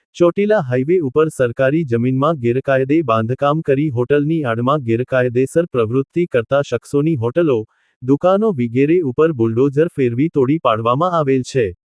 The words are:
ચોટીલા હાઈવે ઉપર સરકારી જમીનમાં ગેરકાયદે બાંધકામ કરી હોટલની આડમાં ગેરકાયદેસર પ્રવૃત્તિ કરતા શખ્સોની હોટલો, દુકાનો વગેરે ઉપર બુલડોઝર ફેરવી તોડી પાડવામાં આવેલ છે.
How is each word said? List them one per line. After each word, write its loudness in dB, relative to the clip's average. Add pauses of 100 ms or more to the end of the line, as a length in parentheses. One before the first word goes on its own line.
(140)
ચોટીલા 2
હાઈવે 0
ઉપર 0
સરકારી 0
જમીનમાં 0
ગેરકાયદે 0
બાંધકામ 0
કરી 0
હોટલની 0
આડમાં 0
ગેરકાયદેસર 0
પ્રવૃત્તિ -2
કરતા 0
શખ્સોની -2
હોટલો, 0 (360)
દુકાનો 2
વગેરે 0
ઉપર 0
બુલડોઝર 0
ફેરવી 0
તોડી 0
પાડવામાં 0
આવેલ 0
છે. -2 (120)